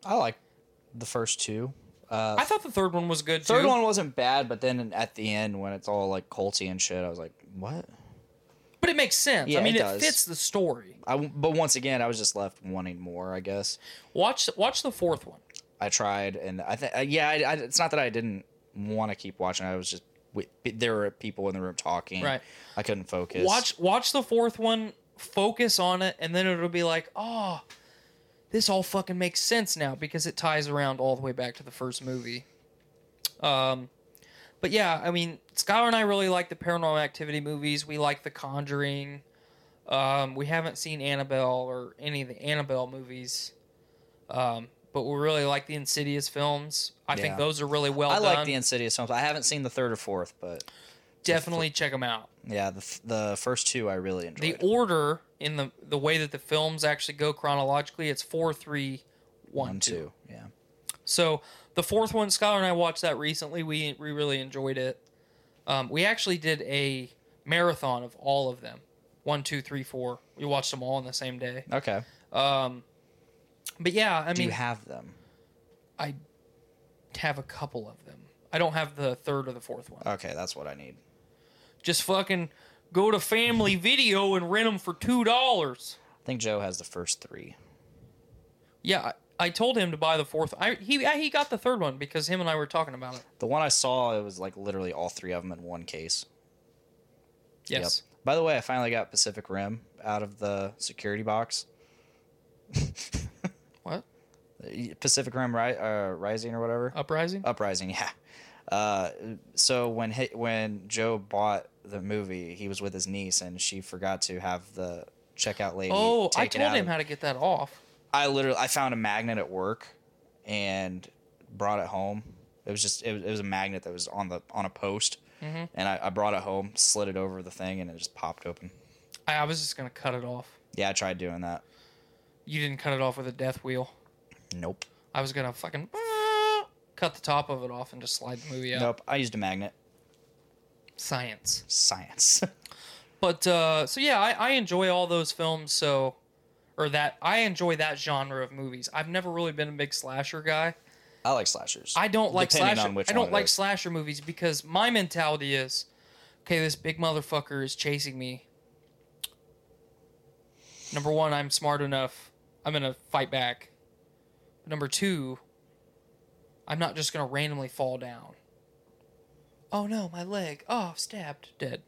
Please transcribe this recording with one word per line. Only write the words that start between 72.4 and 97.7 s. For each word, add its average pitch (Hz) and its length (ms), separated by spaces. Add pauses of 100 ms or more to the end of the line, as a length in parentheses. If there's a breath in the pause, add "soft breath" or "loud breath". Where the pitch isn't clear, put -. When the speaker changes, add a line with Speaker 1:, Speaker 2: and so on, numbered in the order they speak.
Speaker 2:
but 175 120
yeah, 196 320
I 165 80
Speaker 1:
Do 175 100
you 117 60
Speaker 2:
mean, 110 60
Speaker 1:
have 120 300
them? 60 300 (840 soft breath)
Speaker 2:
I 147 160 (1040)
have 147 200
a 139 40
couple 120 460
of - 180
them. 71 140 (320)
I 160 60
don't 165 160
have 151 200
the 139 220
third 139 320
or 127 40
the 120 80
fourth - 300
one. - 160
Speaker 1:
Okay, 98 260
that's 87 220
what 73 140
I 71 60
need. 67 200 (880 soft breath)
Speaker 2:
Just - 220
fucking 185 460 (420 loud breath)
go 196 180
to 214 100
Family 220 560
Video 202 600
and 175 140
rent 214 180
'em 202 100
for 180 160
two 240 300
dollars. 220 760 (240 soft breath)
Speaker 1:
I - 40
think 127 140
Joe 107 200
has 92 180
the 90 60
first - 360
three. - 360 (1300 soft breath)
Speaker 2:
Yeah, - 300 (260)
I, 175 80
I 175 40
told 233 260
him 185 140
to 156 60
buy 160 200
the 151 80
fourth. 156 340
I, 220 160
he, 262 300
he 294 260
got 285 200
the 226 80
third 247 220
one 139 180
because 143 300
him 185 120
and 170 80
I 160 60
were 151 120
talking 151 280
about 127 220
it. 123 60 (180)
Speaker 1:
The 117 60
one 143 160
I 151 60
saw, 127 480
it 104 60
was, 98 160
like, 95 180
literally 98 360
all 80 160
three 90 240
of 87 120
'em 92 80
in 85 120
one 87 200
case. 82 420 (1400)
Speaker 2:
Yes. 87 380